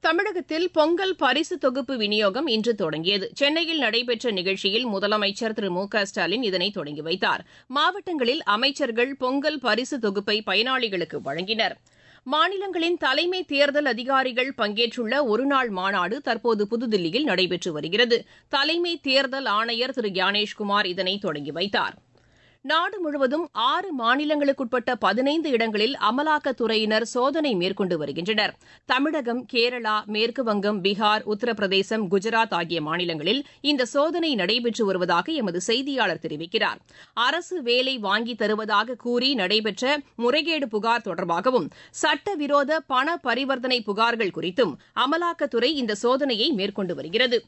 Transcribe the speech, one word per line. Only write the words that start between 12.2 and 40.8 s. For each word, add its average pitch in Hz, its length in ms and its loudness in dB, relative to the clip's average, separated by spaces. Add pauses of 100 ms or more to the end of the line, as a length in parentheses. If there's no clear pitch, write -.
மாநிலங்களின் 349 800 0
தலைமை 349 400 2
தேர்தல் 285 500 2
அதிகாரிகள் 262 600 0
பங்கேற்றுள்ள 233 680 0
ஒருநாள் 254 440 2
மாநாடு 190 520 0
தற்போது 226 460 0
புதுதில்லியில் 226 640 0
நடைபெற்று 180 400 0
வருகிறது. 208 480 2 (300)
தலைமை 330 520 0
தேர்தல் 269 480 0 (100)
ஆணையர் 233 400 -2
திரு 214 120 -2
ஞானேஷ்குமார் 202 840 0
இதனை 185 240 -2
தொடங்கி 151 420 -6
வைத்தார். 190 360 -2 (680)
நாடு 339 340 0
முழுவதும் 294 440 0 (200)
ஆறு 311 340 2
மாநிலங்களுக்குட்பட்ட 269 1000 0
பதினைந்து 285 500 2
இடங்களில் 226 440 2 (140)
அமலாக்கத்துறையினர் 226 1040 2
சோதனை 277 440 2
மேற்கொண்டு 185 420 0
வருகின்றனர். 175 560 -2 (360)
தமிழகம், 254 520 0 (100)
கேரளா, 233 420 0 (120)
மேற்கு 226 380 0
வங்கம், 208 400 0
பீகார், 208 420 2
உத்தரப்பிரதேசம், 208 840 0
குஜராத் 220 500 2
ஆகிய 165 220 -2
மாநிலங்களில் 170 600 0 (200)
இந்த 277 240 2
சோதனை 311 500 0
நடைபெற்று 226 500 0
வருவதாக 180 460 2
எமது 196 300 -2
செய்தியாளர் 233 640 -2
தெரிவிக்கிறார். 165 560 -4 (480)
அரசு 349 340 -2
வேலை 254 380 2
வாங்கி 220 360 -2
தருவதாக 214 600 0
கூறி 240 380 0
நடைபெற்ற 214 640 0 (160)
முறைகேடு 285 600 0
புகார் 220 320 0